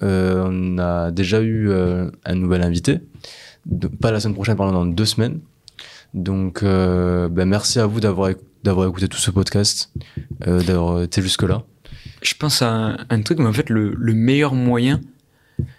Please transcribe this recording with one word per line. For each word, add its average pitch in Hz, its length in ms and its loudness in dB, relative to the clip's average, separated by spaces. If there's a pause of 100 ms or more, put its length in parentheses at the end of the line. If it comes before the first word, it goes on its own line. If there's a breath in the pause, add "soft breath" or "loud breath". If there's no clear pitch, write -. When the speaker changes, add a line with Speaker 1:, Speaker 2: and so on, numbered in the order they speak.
Speaker 1:
euh, 92 480 2
on 92 280 -2
a 87 320 0
déjà 95 320 0
eu, 110 280 0
euh, 90 400 0 (140)
un 87 100 -2
nouvel 90 280 2
invité. 87 360 2 (680 loud breath)
De, 92 220 -2
pas - 220 -2
la 107 100 0
semaine 107 140 -2
prochaine, 101 220 -2
pardon, 98 160 0
dans 87 140 2
deux 87 180 0
semaines. 123 360 -2 (760 loud breath)
Donc, 95 480 -4
euh, 90 680 2
ben, 90 200 0
merci 104 300 0
à 113 80 4
vous 110 140 -2
d'avoir 95 300 2
éc-, 95 80 -4 (260)
d'avoir 95 240 2
écouté 92 200 -2
tout - 100 -8
ce - 120 0
podcast, - 600 0 (540 loud breath)
euh, 90 160 2
d'avoir 87 400 0
été 87 200 0
jusque-là. 95 400 0 (580 loud breath)
Speaker 2:
Je - 140 -4
pense 151 280 -2
à 117 80 2
un, 110 260 -2 (120)
un 110 140 2
truc, 160 160 -2
mais 131 80 2
en 107 60 2
fait, 147 180 -2
le, 104 260 0
le 113 180 0
meilleur 135 400 2
moyen 123 460 2 (800 loud breath)